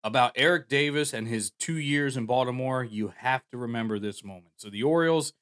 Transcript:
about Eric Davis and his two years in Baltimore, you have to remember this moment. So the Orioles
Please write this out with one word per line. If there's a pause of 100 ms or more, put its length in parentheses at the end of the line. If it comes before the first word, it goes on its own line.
about
Eric
Davis
and
his
two
years
in
Baltimore,
you
have
to
remember
this
moment.
So
the
Orioles